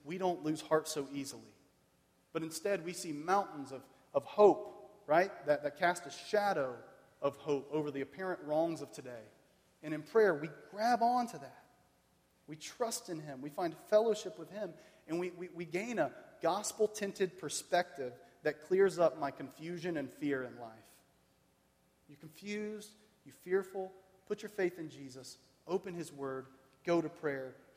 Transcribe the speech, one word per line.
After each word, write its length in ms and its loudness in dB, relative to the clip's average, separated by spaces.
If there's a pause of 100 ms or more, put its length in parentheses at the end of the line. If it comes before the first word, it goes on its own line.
we 140 -8
don't 260 0
lose 160 0
heart 280 2
so 240 -4
easily. 300 -8 (880)
But 100 -4
instead, 420 -2
we 80 -6
see 200 -8
mountains 600 -2
of, 100 -10 (300)
of 120 2
hope, 840 6
right, 240 6 (160)
that, 160 4
that 160 -4
cast 280 2
a 40 -10
shadow 640 0 (480)
of 140 2
hope 360 -2
over 180 0
the 100 -4
apparent 440 -6
wrongs 380 0
of 100 -12
today. 320 -14 (580)
And 120 -6
in 80 -6
prayer, 320 6
we 140 -4 (220)
grab 320 2
onto 360 2
that. 260 -16 (840)
We 100 -12
trust 520 -6
in 120 -6
him. 200 -10
We 100 -8
find 240 -2 (140)
fellowship 500 4
with 120 -14
him. 200 -8 (380)
And 120 -2
we, 180 -4
we, 160 -10
we 100 -8
gain 340 -4
a 140 2 (300)
gospel-tinted 960 0
perspective 760 -2 (300)
that 240 -2
clears 320 6
up 220 6
my 100 0
confusion 680 -6
and 120 -4
fear 340 -2
in 160 -12
life. 120 -12 (1400)
You're 100 -20
confused, 720 -10 (340)
you're 180 -20
fearful, 500 -2 (360)
put 140 -4
your 80 -10
faith 280 0
in 120 -10
Jesus, 480 -16 (280)
open 280 -2
his 180 -8
word, 340 -8 (380)
go 160 4
to 80 -4
prayer. 460 -6 (220)